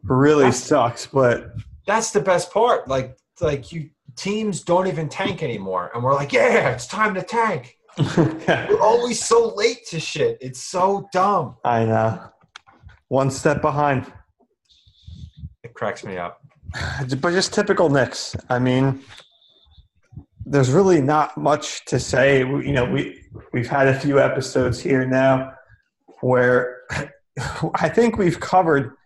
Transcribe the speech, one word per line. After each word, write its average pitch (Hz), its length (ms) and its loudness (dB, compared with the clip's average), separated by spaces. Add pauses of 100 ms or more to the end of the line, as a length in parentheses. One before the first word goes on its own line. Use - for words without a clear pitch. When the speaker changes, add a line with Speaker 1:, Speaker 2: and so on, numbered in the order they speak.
Speaker 1:
really 143 420 4
Speaker 2:
That's 123 140 2
Speaker 1:
sucks, 120 480 0
but 127 480 0 (320)
Speaker 2:
that's 208 240 0
the 196 100 0
best 175 320 0
part. 226 340 2
Like, 131 300 -4 (240)
like, 143 300 -4
you, 160 180 -10 (260)
teams 208 460 -4
don't 180 240 0
even 156 240 -4
tank 190 320 -4
anymore, 95 540 -6
and 120 80 -6
we're 131 100 2
like, 143 180 -2
"Yeah, 240 380 4
it's - 160 -6
time 208 300 -2
to 185 80 -6
tank." 214 520 -4 (220)
Speaker 1:
<laughs> 143 200 0 (300)
Yeah. - 220 0
Speaker 2:
We're 415 120 2
always 240 440 2
so 226 300 4
late 226 320 -2
to 165 120 -8
shit. 151 420 -2
It's 127 220 -14
so 196 480 -2
dumb. 185 440 0 (100)
Speaker 1:
I 117 200 2
know. 110 360 0 (880)
One 135 240 0
step 143 320 0
behind. 147 480 0 (1500)
Speaker 2:
It 120 100 -20
cracks - 300 -8
me 95 140 -10
up. 87 220 -10 (360)
Speaker 1:
<sighs> 135 440 -6
But 175 120 0
just 185 200 0
typical 196 380 2
Knicks. - 460 0 (140)
I 123 100 0
mean, 131 420 2 (1400)
there's 139 240 2
really 175 320 4
not 147 340 0
much 147 500 -2
to 135 140 -2
say. 135 440 2
We, 135 240 -4
you 143 60 -2
know, 123 120 2
we, - 380 -4 (300)
we've 120 140 -2
had 139 200 2
a 131 120 2
few 139 200 2
episodes 131 600 0
here 135 280 0
now 131 460 2 (680)
where 127 600 2 (100)
<laughs> - 840 -8
I 165 140 0
think 226 300 2
we've 175 200 2
covered 160 520 2 (140)